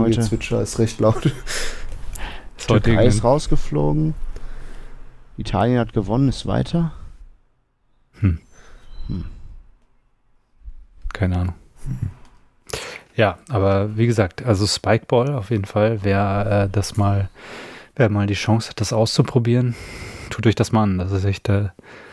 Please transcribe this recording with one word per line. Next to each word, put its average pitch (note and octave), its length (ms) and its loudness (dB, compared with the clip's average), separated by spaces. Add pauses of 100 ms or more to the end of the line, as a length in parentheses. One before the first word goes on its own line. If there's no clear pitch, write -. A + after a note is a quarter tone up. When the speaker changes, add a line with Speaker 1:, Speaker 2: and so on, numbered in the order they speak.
(140)
Speaker 1:
Vogelgezwitscher, A2 480 0
ist - 160 -6
recht A2 220 0
laut. A2 260 4
<laughs> C#3 60 0 (1200)
Speaker 2:
Ist - 140 -10
heute A2 200 4
Speaker 3:
Türkei G#2+ 160 6
ist G#2 80 6
Speaker 2:
irgendein A2+ 160 2
Speaker 3:
rausgeflogen. D3 840 2 (1200)
Italien A#2+ 420 0
hat A2+ 140 -2
gewonnen, A#2 360 0
ist - 180 -4
weiter. C3 460 0 (1300)
Speaker 2:
Hm. F2 220 2 (680)
Speaker 3:
Hm. F2 180 -6 (1900)
Speaker 2:
Keine F2+ 260 0
Ahnung. F2+ 160 -2 (320)
Speaker 1:
Hm. A2+ 240 -6 (1040)
Speaker 2:
Ja, G2+ 240 2 (100)
aber G2 480 0
wie A#2 120 2
gesagt, G#2 360 0
also G#2 220 2
Spikeball A#2+ 680 0
auf G#2+ 160 -6
jeden G2+ 160 0
Fall, G#2+ 360 0
wer, G2+ 640 2
äh, - 20 0
das G2 280 -2
mal, G2 320 2 (680)
wer A#2+ 140 4
mal G2+ 180 2
die G2+ 80 0
Chance A2 360 0
hat, - 100 -8
das G#2+ 120 -4
auszuprobieren, A#2+ 840 2 (540)
tut G#2+ 180 -4
euch G#2 80 4
das - 160 0
mal A2 100 4
an. G2 160 2
Das F#2 140 -4
ist G2 120 0
echt, G2 240 -2
äh, G2+ 200 2 (440)